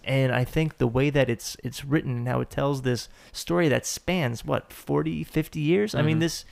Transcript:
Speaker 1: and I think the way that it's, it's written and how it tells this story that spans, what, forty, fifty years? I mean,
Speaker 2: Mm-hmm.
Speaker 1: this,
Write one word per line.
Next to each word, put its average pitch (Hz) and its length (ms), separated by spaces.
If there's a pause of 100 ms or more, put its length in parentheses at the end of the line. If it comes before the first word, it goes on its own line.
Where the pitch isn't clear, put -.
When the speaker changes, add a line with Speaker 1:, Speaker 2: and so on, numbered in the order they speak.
Speaker 1:
and 135 280
I 123 120
think 156 340
the 127 80
way 127 240
that 135 200
it's, - 320
it's 127 220
written 135 340
and 120 100
how 127 120
it 123 100
tells 139 320
this 123 260 (240)
story 170 360
that 120 180
spans, 147 580
what, - 280
forty, 156 520
fifty - 360
years? 185 340
I 151 80
mean, 156 140
Speaker 2:
Mm-hmm. 156 40
Speaker 1:
this, 165 320